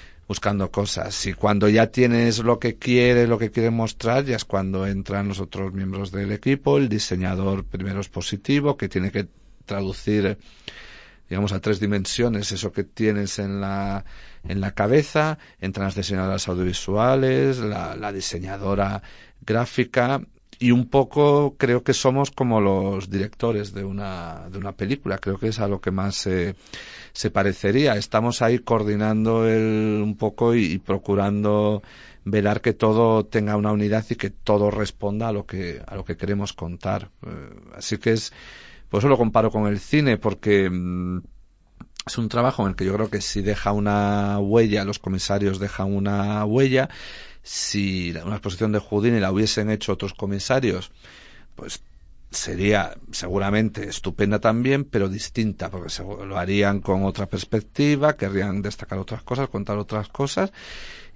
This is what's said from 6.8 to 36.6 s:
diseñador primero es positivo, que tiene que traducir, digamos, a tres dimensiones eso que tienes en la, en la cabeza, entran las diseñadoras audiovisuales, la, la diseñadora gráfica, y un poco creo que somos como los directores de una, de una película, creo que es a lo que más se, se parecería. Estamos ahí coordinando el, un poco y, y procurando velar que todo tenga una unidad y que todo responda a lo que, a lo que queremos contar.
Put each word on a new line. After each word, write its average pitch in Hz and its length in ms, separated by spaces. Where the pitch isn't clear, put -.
diseñador 95 800
primero 95 340
es 98 80
positivo, 139 720
que 101 120
tiene 95 220
que 98 160
traducir, 98 720
digamos, 98 240
a 92 60
tres 101 200
dimensiones 104 720
eso 95 200
que 101 140
tienes 101 540
en 98 220
la, 98 420
en 95 140
la 98 100
cabeza, 151 640
entran 95 260
las 95 100
diseñadoras 98 520
audiovisuales, 127 1120
la, 98 360
la 104 160
diseñadora 98 920
gráfica, 120 760
y 123 140
un 120 160
poco 143 720
creo 123 260
que 131 100
somos 135 380
como 117 300
los 98 480
directores 104 640
de 98 100
una, 90 680
de 92 80
una 98 140
película, 98 460
creo 98 200
que 110 120
es 110 100
a 104 80
lo 98 140
que 92 100
más 95 240
se, 90 400
se - 180
parecería. 104 680
Estamos 117 440
ahí 117 180
coordinando 110 920
el, 110 520
un 104 140
poco 117 400
y, 113 80
y 87 140
procurando 101 1040
velar 104 380
que 117 100
todo 110 540
tenga 104 320
una 104 160
unidad 104 360
y 117 60
que 101 140
todo 104 420
responda 104 560
a 113 60
lo 101 120
que, 87 400
a - 120
lo 95 80
que 82 100
queremos 101 380
contar. 92 560